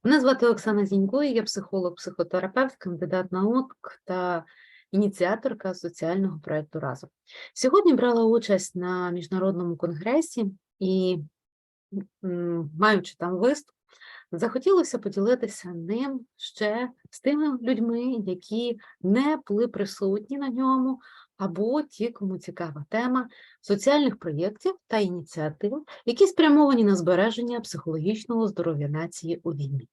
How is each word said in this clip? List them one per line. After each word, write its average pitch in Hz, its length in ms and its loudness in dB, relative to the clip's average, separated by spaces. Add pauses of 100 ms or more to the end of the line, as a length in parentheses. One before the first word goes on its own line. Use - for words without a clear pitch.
Мене 277 160 6
звати 262 280 4
Оксана 220 380 2
Зінько, 196 380 0
і 285 80 0
я 226 120 0
психолог-психотерапевт, 190 1300 -4
кандидат 180 540 -4
наук 220 440 0 (300)
та 180 400 -4 (460)
ініціаторка 196 840 -2
соціального 175 680 -4
проекту 151 360 -6
«Разом». 135 300 -8 (440)
Сьогодні 359 400 6
брала 240 300 4
участь 220 520 2
на 180 360 -2
міжнародному 175 640 -2
конгресі 196 760 -2 (280)
і, 185 400 0 (1040)
м, 175 560 -4
маючи 202 380 2
там 180 200 -4
виступ, 254 380 -2 (560)
захотілося 262 680 0
поділитися 208 680 -2
ним 226 560 -6 (100)
ще 220 540 -4 (200)
з - 120 -20
тими 294 400 0
людьми, 233 400 0 (260)
які 220 500 -4 (240)
не 269 460 2
були 214 200 0
присутні 202 680 -4
на 277 120 -4
ньому, 262 500 0 (380)
або 202 440 -2
ті, - 280 -6
кому 196 280 -6
цікава 160 520 -10
тема 247 380 -2 (340)
соціальних 254 580 2
проєктів 185 560 -4 (120)
та 226 100 -2
ініціатив, 180 880 -4 (200)
які 240 220 6
спрямовані 294 560 6
на 202 120 6
збереження 214 640 2
психологічного 208 880 -2
здоров'я 165 400 -2
нації 165 560 -6
у 170 80 -4
війні. 139 420 -6